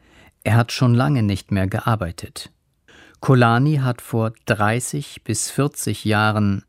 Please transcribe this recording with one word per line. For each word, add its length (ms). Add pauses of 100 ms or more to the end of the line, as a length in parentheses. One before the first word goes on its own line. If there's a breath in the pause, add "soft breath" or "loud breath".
(440 soft breath)
Er 120
hat 160
schon 220
lange 300
nicht 280
mehr 160
gearbeitet. 840 (680 loud breath)
Colani 560
hat 260
vor 300 (120)
dreißig 800
bis 260
vierzig 560
Jahren 640